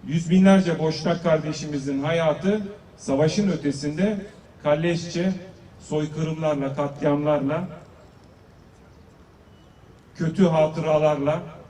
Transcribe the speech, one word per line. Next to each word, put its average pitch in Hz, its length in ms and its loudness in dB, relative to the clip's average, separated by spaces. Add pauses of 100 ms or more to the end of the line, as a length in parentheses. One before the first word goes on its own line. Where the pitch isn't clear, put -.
yüz 160 240 -2
binlerce 185 480 6
Boşnak 160 440 -2
kardeşimizin 147 800 -2
hayatı 165 600 0 (340)
savaşın 160 540 0
ötesinde 156 760 -4 (360)
kalleşçe 170 720 -2 (480)
soykırımlarla, 151 960 -4
katliamlarla, 147 960 -2 (2500)
kötü 165 300 2
hatıralarla 156 1000 2 (280)